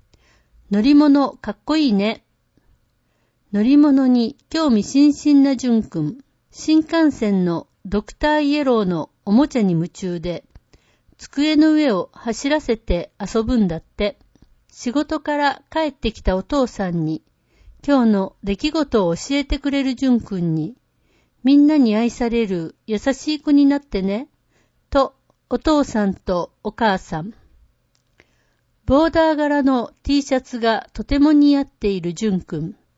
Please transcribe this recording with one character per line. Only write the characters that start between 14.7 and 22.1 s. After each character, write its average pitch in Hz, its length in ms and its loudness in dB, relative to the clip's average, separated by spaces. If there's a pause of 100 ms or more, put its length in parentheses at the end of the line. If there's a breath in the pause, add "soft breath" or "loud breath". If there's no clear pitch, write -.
仕 - 180 -10
事 294 300 -4
か 294 160 -6
ら 285 340 -2
帰 320 200 -2
っ - 20 -8
て - 180 -6
き - 100 -12
た - 140 -2
お 185 80 -2
父 277 240 -2
さ 196 220 -6
ん 170 160 -4
に、 156 180 -6 (640)
今 269 200 4
日 220 40 4
の 196 320 -2
出 196 140 -6
来 302 160 -6
事 254 340 0
を 170 80 -2
教 170 60 -8 (160)
え 285 80 -2
て 277 160 -6
く 285 100 -4
れ 277 140 0
る 262 100 -2
淳 247 260 0
君 175 360 -4
に、 160 180 -6 (680)
み 277 120 4
ん 294 120 6
な 311 100 4
に 226 160 4
愛 226 160 0